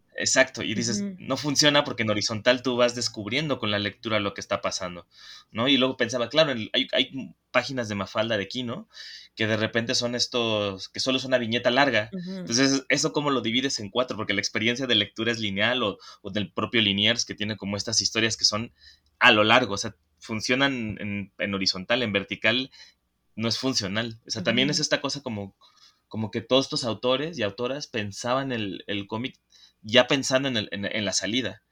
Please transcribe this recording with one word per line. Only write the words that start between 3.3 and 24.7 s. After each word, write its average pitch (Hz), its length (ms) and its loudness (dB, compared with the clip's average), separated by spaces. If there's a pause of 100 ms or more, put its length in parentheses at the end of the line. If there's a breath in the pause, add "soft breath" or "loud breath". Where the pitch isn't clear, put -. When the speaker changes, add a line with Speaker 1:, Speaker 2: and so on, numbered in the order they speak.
Speaker 1:
con 107 100 0
la 104 100 2
lectura 104 420 -2
lo 101 120 -2
que - 60 -10
está 98 220 -2
pasando, 87 440 -6 (460 loud breath)
¿no? 113 160 0
Y 139 80 6
luego 131 220 2
pensaba, 117 320 -2
claro, 147 240 4
en, 110 180 -6
hay, 131 220 2
hay 131 420 -2 (160)
páginas 123 380 0
de 107 60 -2
Mafalda 110 420 0
de 98 100 -2
Kino 127 400 -8 (480 loud breath)
que 110 100 0
de 107 120 2
repente 113 360 0
son 120 220 0
estos, 107 720 0
que - 140 -8
solo 131 160 2
es 131 80 -6
una 131 120 4
viñeta 120 320 0
larga. 120 440 4
Speaker 2:
Ujú. 185 240 -10
Speaker 1:
Entonces, 135 500 2
¿eso 143 240 0
cómo 147 180 0
lo 131 120 2
divides 120 400 -2
en 101 80 -10
cuatro? 120 260 -2
Porque 101 180 -4
la 98 60 0
experiencia 117 480 0
de 120 80 4
lectura 110 380 0
es 113 60 -6
lineal 110 440 0
o, 98 140 0 (240 loud breath)
o 101 80 -10
del 98 200 -2
propio 107 320 0
Liniers, 107 440 2
que - 100 -8
tiene 107 220 -4
como 101 180 -4
estas 110 240 -2
historias 110 380 0
que - 80 0
son 113 260 -2 (480 soft breath)
a 120 140 8
lo 107 100 8
largo, 113 300 6
o 98 40 -2
sea, 107 200 -8 (200)
funcionan 123 840 -2
en, 101 360 -6
en 101 160 -2
horizontal, 95 500 -2
en 107 100 0
vertical, 113 580 0 (640 loud breath)
no 113 140 -2
es 113 80 -2
funcional. 113 680 -4
O - 60 -16
sea, 107 120 -4
también 123 260 2
es 143 80 0